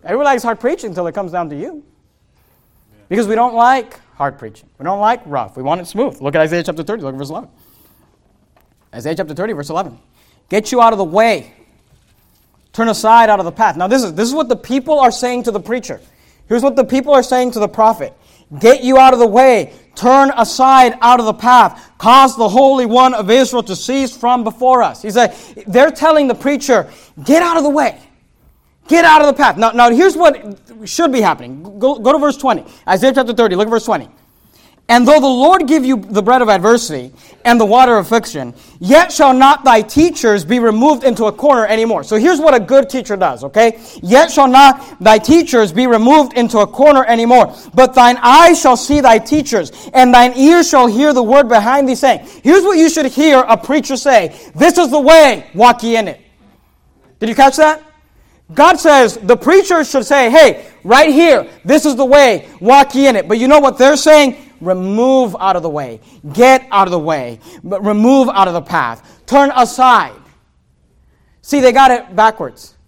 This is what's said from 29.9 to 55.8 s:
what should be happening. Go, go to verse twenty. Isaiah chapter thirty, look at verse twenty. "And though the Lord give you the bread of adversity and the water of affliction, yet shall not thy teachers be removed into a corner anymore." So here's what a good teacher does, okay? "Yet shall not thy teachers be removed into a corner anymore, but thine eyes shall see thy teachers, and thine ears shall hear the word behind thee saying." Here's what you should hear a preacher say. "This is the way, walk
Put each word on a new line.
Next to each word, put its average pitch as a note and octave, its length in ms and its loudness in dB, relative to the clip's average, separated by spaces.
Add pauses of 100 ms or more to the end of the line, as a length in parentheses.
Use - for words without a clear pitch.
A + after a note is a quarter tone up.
what C4+ 420 -2 (240)
should C#4+ 300 -4
be B3 80 -2
happening. D#3 580 -8
Go, C4 160 -2
go A#3 160 -2
to D4+ 80 0
verse C#4 180 -2
twenty. A#3+ 280 -6 (220)
Isaiah G3+ 260 0
chapter A#3+ 200 -4
thirty, G#3 220 -2
look G#3 120 -4
at A3 40 -6
verse A3+ 140 -4
twenty. E3 240 -6 (760)
"And A#3+ 200 2
though D4+ 120 4
the C4+ 60 -2
Lord C#4+ 420 0
give C#4+ 160 0
you C4 120 -2
the G3+ 260 -6
bread B3 220 0
of G#3+ 60 -2
adversity F3+ 600 -2 (320)
and A#3+ 160 2
the A3 60 2
water A#3+ 320 2
of F3+ 80 -4
affliction, D3 480 -6 (240)
yet D#4 340 0
shall C#4 220 2
not C#4 320 2
thy A#3 160 4
teachers A3+ 640 -2
be A#3+ 140 -2
removed A#3 440 0
into A#3 220 -2
a G#3 60 -2
corner B3+ 340 0
anymore." A3 380 -4
So G#3+ 140 -4
here's C4+ 220 0
what D#4 140 2
a A#3+ 60 2
good A#3+ 280 0
teacher G#3+ 280 -8
does, C#3 300 -6
okay? A3 340 -2 (240)
"Yet C4+ 260 2
shall C#4 180 0
not C4 320 4 (200)
thy A3 180 4
teachers A#3+ 560 0
be B3 140 -2
removed B3 460 2
into A#3 260 -2
a G3+ 80 0
corner C4+ 380 2
anymore, A#3 500 2 (180)
but B3+ 220 2
thine B3 260 4
eyes D#4+ 400 4
shall B3+ 160 2
see C#4+ 240 -4
thy A#3 160 4
teachers, A3+ 540 -4 (240)
and B3 180 4
thine B3 240 4
ears D#4 320 4
shall C4 160 4
hear C4 280 0
the B3+ 100 0
word B3 260 2
behind B3 400 0
thee B3 60 -2
saying." A#3+ 320 -2 (160)
Here's F4 180 4
what F#4 160 0
you D#4+ 100 4
should D4+ 200 -2
hear C#4+ 320 2
a A3+ 180 0
preacher C#4 400 -6
say. G#3+ 380 0 (180)
"This D4+ 240 0
is D#4 140 0
the D4 80 0
way, C#4 560 4
walk A#3 260 2